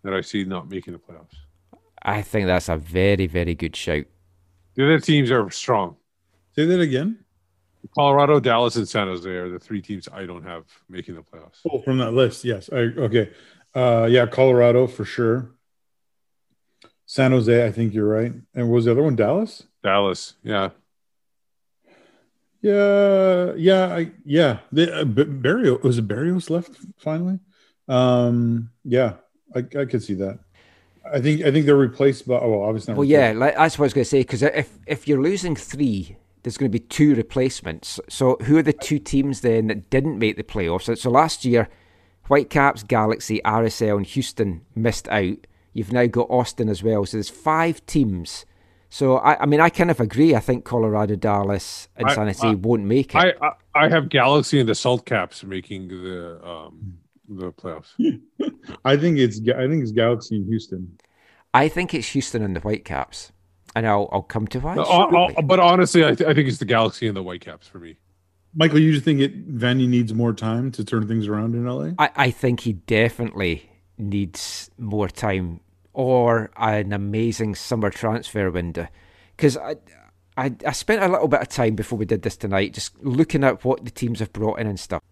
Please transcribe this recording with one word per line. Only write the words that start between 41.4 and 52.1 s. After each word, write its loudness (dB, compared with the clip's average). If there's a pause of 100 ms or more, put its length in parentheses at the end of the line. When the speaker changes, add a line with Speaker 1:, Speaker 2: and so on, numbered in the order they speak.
Speaker 2:
year, 4 (580)
Whitecaps, 2
Galaxy, 0
R 2
S -4
L, 0
and -4
Houston -4 (120)
missed -2
out. -2 (260)
You've -6
now 4
got 0
Austin -2
as -4
well. 0
So -6
there's -6
five -2
teams. -2 (460)
So, 2
I, 2
I 0
mean, 4
I 6
kind 0
of 0
agree. 4
I 2
think -4
Colorado, 0
Dallas, -2
and 0
Speaker 1:
I, 2